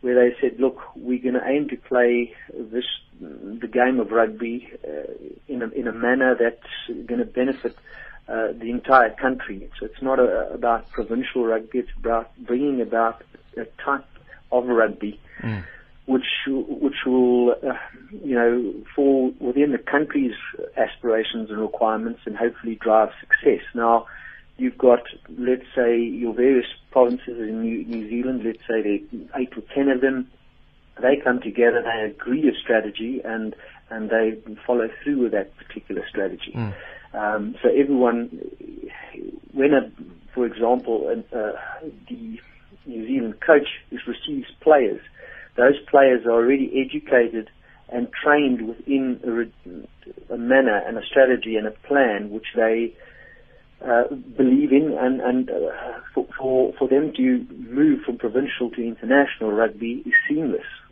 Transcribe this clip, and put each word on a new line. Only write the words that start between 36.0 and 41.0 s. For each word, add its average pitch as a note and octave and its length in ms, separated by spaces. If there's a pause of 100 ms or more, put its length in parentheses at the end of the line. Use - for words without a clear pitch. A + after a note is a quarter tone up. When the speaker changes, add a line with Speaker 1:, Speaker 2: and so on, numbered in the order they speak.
Speaker 1:
strategy. F#2 440
Speaker 2:
Mm. A2 220 (400)
Speaker 1:
Um, G#2 480
so B2 60
everyone, B2 720 (1120)
when, C#3 180
a, A#2 200 (420)
for B2 120
example, A2+ 640